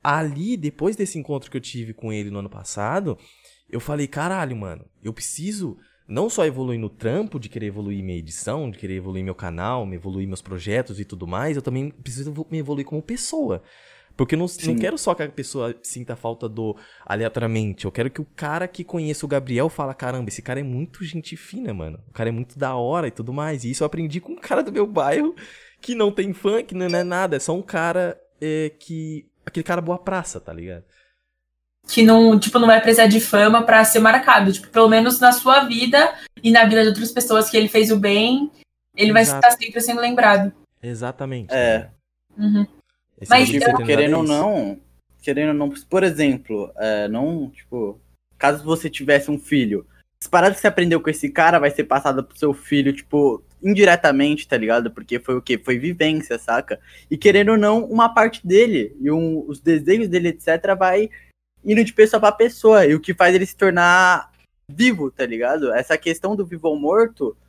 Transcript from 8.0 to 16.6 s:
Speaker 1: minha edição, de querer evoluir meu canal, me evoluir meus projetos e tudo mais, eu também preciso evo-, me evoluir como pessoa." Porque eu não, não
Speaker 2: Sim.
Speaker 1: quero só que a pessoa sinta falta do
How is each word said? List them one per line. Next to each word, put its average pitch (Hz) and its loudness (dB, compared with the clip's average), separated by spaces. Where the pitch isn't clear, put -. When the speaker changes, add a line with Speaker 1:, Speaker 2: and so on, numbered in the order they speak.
Speaker 1:
minha 92 -10
edição, 107 -10
de 95 -18
querer 95 -10
evoluir 95 -10
meu 95 -8
canal, 98 -8
me 92 -12
evoluir 95 -10
meus 92 -12
projetos 101 -8
e - -12
tudo 90 -14
mais, 131 -6
eu 131 -8
também 131 -8
preciso 135 -14
evo-, 151 -12
me 160 -8
evoluir 143 -8
como 151 -10
pessoa." 247 -8
Porque 131 -2
eu 160 -4
não, 180 -2
não 175 -8
Speaker 2:
Sim. - -4
Speaker 1:
quero 214 -4
só 180 -4
que 165 -6
a 147 -6
pessoa 123 -10
sinta 123 -14
falta 117 -10
do 110 -8